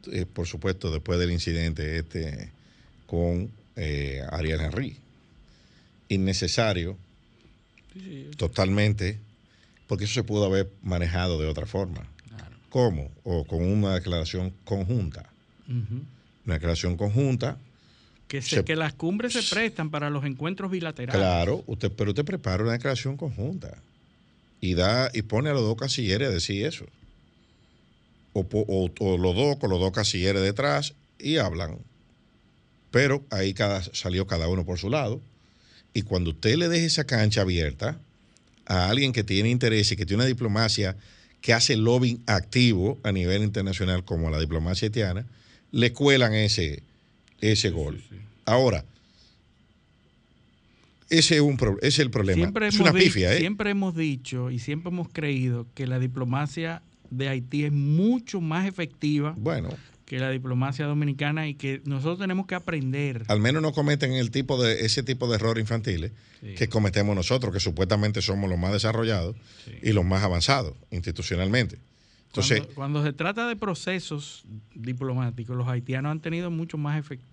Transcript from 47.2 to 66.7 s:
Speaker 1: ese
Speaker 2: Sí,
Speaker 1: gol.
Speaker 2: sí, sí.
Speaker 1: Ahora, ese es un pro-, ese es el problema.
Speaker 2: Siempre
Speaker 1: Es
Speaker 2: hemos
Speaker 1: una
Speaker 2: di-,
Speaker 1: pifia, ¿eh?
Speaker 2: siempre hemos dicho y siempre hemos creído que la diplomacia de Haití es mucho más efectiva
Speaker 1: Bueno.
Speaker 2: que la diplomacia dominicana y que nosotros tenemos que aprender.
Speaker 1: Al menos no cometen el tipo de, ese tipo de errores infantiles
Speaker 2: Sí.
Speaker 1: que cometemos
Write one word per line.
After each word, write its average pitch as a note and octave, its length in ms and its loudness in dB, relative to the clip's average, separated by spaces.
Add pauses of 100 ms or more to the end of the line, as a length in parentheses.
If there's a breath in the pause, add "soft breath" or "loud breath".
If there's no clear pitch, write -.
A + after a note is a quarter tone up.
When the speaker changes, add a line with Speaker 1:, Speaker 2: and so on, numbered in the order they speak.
Speaker 1:
ese G#2+ 280 4
Speaker 2:
Sí, E2 60 -2
Speaker 1:
gol. D2+ 220 -4
Speaker 2:
sí, - 140 -16
sí. - 60 -18 (280)
Speaker 1:
Ahora, A#2+ 400 4 (2250 soft breath)
ese E3 280 6
es D3 40 6
un C#3+ 160 4
pro-, G#2+ 220 2
ese C3+ 100 2
es C3+ 120 2
el C3+ 100 2
problema. G2 320 2
Speaker 2:
Siempre G#3 260 0
Speaker 1:
Es G#3 60 0
Speaker 2:
hemos G#3 160 6
Speaker 1:
una F3+ 80 6
Speaker 2:
di-, F#3 80 8
Speaker 1:
pifia, F2+ 280 4
¿eh? - 40 4
Speaker 2:
siempre G3+ 320 0
hemos G3 260 0
dicho B2+ 540 -4
y B2 80 -4
siempre D3+ 320 -6
hemos F3 180 -4
creído B2+ 640 -2
que C3+ 120 -6
la B2+ 120 -2
diplomacia C3+ 840 -4 (280)
de C3 180 -4
Haití C3+ 360 -2
es D3 80 0
mucho F#3 680 2
más E3 260 -2
efectiva D3+ 720 -2
Speaker 1:
Bueno. C#3+ 300 -2 (360 loud breath)
Speaker 2:
que C3 140 -8
la C3 120 -2
diplomacia C3 560 -2
dominicana D3 600 0
y C#3+ 60 -6
que C3+ 300 -6
nosotros C#3+ 340 -2
tenemos F#3+ 280 -2
que F#3 100 -4
aprender. C#3 720 -2
Speaker 1:
Al G#2+ 100 4
menos B2+ 240 4
no D#3 100 2
cometen D3 420 2
el B2 180 0
tipo C3 280 0
de, A2+ 240 2
ese A2 200 0
tipo B2+ 240 -2
de A2+ 80 4
errores A2+ 260 2
infantiles G#2 500 -2 (260 soft breath)
Speaker 2:
Sí. G2+ 160 -14
Speaker 1:
que A2 140 0
cometemos G#2 480 2